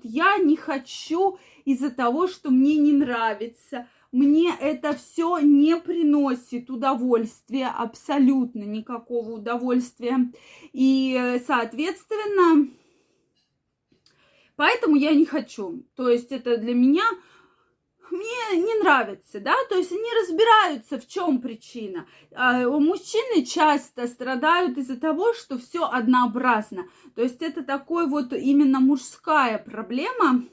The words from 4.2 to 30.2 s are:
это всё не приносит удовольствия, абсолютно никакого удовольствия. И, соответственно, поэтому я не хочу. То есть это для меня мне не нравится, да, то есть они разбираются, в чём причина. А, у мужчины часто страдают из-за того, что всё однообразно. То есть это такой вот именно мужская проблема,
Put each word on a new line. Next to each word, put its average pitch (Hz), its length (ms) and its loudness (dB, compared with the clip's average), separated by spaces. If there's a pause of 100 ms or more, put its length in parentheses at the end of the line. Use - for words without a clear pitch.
это 294 320 -2
всё 330 480 -4
не 294 360 6
приносит 285 920 -2
удовольствия, 247 960 -2
абсолютно 247 960 0
никакого 226 680 -8
удовольствия. 247 1000 -2 (420)
И, 254 720 2
соответственно, 330 1200 0 (1900)
поэтому 330 400 2
я 294 200 4
не 320 120 4
хочу. 208 560 -8 (140)
То 254 120 -2
есть 240 220 0
это 254 260 -4
для 226 160 -4
меня 277 320 4 (1080)
мне 415 520 -4
не 440 200 -2
нравится, 214 580 -2
да, 277 140 -2 (140)
то 392 80 -2
есть 359 160 -2
они 440 160 -6 (140)
разбираются, 359 760 2
в - 80 -16
чём 320 340 -2
причина. 220 640 -12 (280)
А, 247 340 0
у 294 120 0
мужчины 392 640 0
часто 294 640 0
страдают 262 720 -2
из-за 254 180 -8
того, 320 380 0
что 269 240 -12
всё 339 320 -6
однообразно. 240 920 0 (300)
То 226 80 -2
есть 247 200 -4
это 330 200 -8
такой 277 440 -4
вот 269 260 -4
именно 269 480 4
мужская 262 800 0
проблема, 254 960 -2